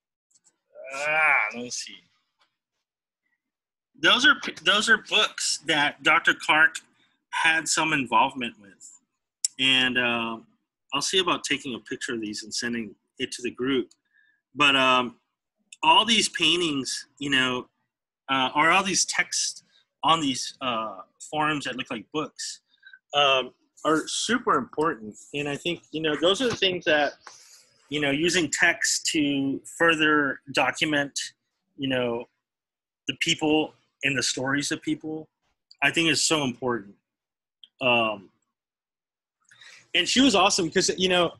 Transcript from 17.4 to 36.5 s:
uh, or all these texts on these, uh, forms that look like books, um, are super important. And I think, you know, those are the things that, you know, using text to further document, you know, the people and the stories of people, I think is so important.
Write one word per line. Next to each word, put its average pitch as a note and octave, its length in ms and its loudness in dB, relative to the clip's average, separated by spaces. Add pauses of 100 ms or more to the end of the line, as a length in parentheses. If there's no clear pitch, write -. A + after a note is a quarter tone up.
uh, C3 260 0
or D#3 160 4
all F#3+ 120 6
these F#3 220 0
texts - 580 -6 (400)
on D#3+ 160 2
these, C3+ 420 -4
uh, A2 400 -6 (280)
forms D3+ 360 -2
that B2+ 100 -8
look B2+ 160 -10
like A2 200 -10
books, - 500 -8 (520)
um, C3+ 380 2 (340)
are D#3 220 2
super A3 500 -2
important. D#3+ 580 -4 (200)
And D3 120 -4
I C#3+ 100 -4
think, - 340 -6
you D#3 100 -6
know, D#3 180 0
those F#3+ 220 2
are B3+ 80 0
the A3 60 -4
things F3+ 300 -2
that, D3 280 2 (760)
you D3 120 -2
know, C#3+ 80 0
using D#3+ 400 0
text - 580 0
to C#3 540 0 (160)
further D3+ 640 2 (120)
document, C#3+ 600 -2 (640)
you C3+ 100 -6
know, B2 380 -2 (800)
the C3+ 120 -6
people D#3 560 0 (280)
and C#3 140 0
the A#2 60 -2
stories C#3 480 -2
of D#3 100 -6
people, D#3 460 -8 (560)
I C#3+ 80 2
think D#3+ 180 2
is D3 140 0
so D#3 200 2
important. A#2+ 520 -6 (840)